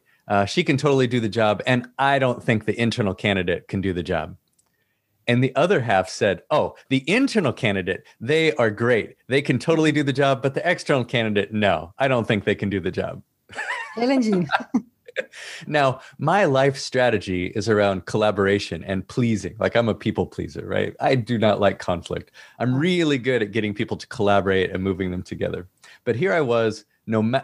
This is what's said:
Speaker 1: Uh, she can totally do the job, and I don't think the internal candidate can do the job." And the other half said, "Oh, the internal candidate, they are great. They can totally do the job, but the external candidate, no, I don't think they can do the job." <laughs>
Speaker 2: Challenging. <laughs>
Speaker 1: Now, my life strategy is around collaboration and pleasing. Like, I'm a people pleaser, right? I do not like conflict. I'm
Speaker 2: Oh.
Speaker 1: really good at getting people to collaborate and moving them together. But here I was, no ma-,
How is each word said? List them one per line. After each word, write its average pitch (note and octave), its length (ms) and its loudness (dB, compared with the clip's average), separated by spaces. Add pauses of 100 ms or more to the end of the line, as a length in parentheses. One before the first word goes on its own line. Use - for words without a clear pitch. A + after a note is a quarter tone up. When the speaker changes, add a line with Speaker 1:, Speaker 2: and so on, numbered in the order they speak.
(280)
Speaker 1:
Uh, G2+ 180 2
she F3 180 -2
can D3+ 140 2
totally C3+ 300 2
do A#2+ 120 0
the A2 100 -2
job, G#2 380 0
and B2 200 0 (120)
I C#3 200 2
don't B2+ 220 0
think A2 240 0
the - 140 -2
internal A2 360 0
candidate F#2 520 -2
can G2 140 -4
do F#2 120 -2
the F2 100 -4
job." E2+ 340 -6 (880)
And B2 160 2
the B2+ 120 0
other E3+ 260 2
half G2 260 2
said, F#2+ 440 0
"Oh, B2 240 0 (140)
the C3 200 2
internal G#3+ 440 2
candidate, F#2+ 500 -2 (180)
they D#3 320 2
are A2+ 160 2
great. A2+ 460 0 (120)
They C3+ 140 2
can C3 160 0
totally D#3 340 2
do D3+ 120 2
the C#3 100 -2
job, C3+ 300 0
but C#3 100 -2
the D#3 160 -4
external D3+ 340 0
candidate, A2 480 0
no, F#2 460 0
I C3+ 100 2
don't B2 200 2
think G#2+ 160 0
they G#2 120 2
can G2+ 140 -4
do G2 100 -2
the F2+ 120 -4
job." - 320 -8 (260)
<laughs> - 460 -10
Speaker 2:
Challenging. A3+ 580 0
<laughs> - 40 0 (1080)
Speaker 1:
Now, D3 360 2 (160)
my F3+ 260 2
life C#3 340 2
strategy G2 800 0
is A2 140 -4
around G2+ 360 2
collaboration G2 800 0
and F#2+ 240 -6
pleasing. A#2 520 -2
Like, - 180 0
I'm A#2 100 2
a G2+ 80 0
people G2+ 320 -2
pleaser, - 400 -10
right? G2 320 -2
I C#3+ 160 2
do A#2+ 220 -2
not G2+ 240 2
like G2 180 2
conflict. E2+ 520 -6 (280)
I'm B2 140 0
Speaker 2:
Oh. C3 40 0
Speaker 1:
really D#3+ 400 2
good B2 240 0
at G2+ 120 -4
getting G#2+ 200 0
people G#2+ 220 -4
to - 120 -14
collaborate G2 640 2
and F#2 120 -4
moving F#2 280 -2
them F#2 120 -6
together. F2 460 -6 (340)
But A#2 140 -2
here F#3 160 0
I E3 80 2
was, A#2 420 0 (240)
no A2 160 2
ma-, B2 200 0